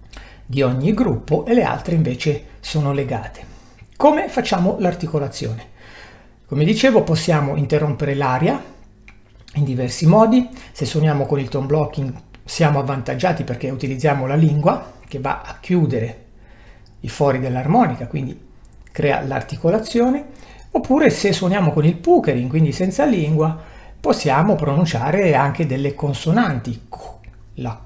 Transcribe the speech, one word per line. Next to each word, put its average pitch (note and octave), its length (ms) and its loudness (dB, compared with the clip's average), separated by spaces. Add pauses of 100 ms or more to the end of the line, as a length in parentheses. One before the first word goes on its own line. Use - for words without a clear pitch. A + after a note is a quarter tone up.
(460)
di C3+ 160 -2
ogni C3 320 2
gruppo D#3 540 0
e A#3 80 4
le A3+ 80 6
altre E3 320 -2
invece D3 480 0 (160)
sono C#3+ 340 -2
legate. B2 500 -6 (540)
Come D4+ 320 2
facciamo F#3+ 480 -2
l'articolazione? D#3 880 -4 (800)
Come C#3+ 180 -2
dicevo, A3 380 4
possiamo D3+ 540 0
interrompere D3 580 0
l'aria C#3+ 500 0 (920)
in D3 80 2
diversi B2+ 420 -2
modi. A3 420 6 (240)
Se - 140 -6
suoniamo D3 400 0
con C#3+ 140 0
il B2+ 100 -4
tone C#3 160 -4
blocking C#3 480 -2 (320)
siamo D3 320 2
avvantaggiati C3+ 680 -2
perché B2+ 280 -6
utilizziamo C3+ 560 -2
la C#3 80 -2
lingua D#3 580 2 (140)
che C#3+ 100 -10
va C3 260 -4
a - 160 -16
chiudere B2 680 -2 (720)
i A#2 100 -10
fori C#3 300 0
dell'armonica, C3+ 680 0
quindi C3+ 340 -8 (520)
crea - 340 0
l'articolazione, A3 1000 0 (420)
oppure D4 400 4
se E3+ 240 0
suoniamo F3+ 380 0
con D3 120 2
il E3 120 4
puckering, D3 520 2
quindi D#3 260 2
senza F#3+ 320 0
lingua, D#3+ 720 0 (220)
possiamo E3 560 2
pronunciare D3+ 800 0
anche C#3 300 0
delle C#3 280 -2
consonanti, C#3+ 960 -2
Q, - 80 -16 (580)
la B2 300 -10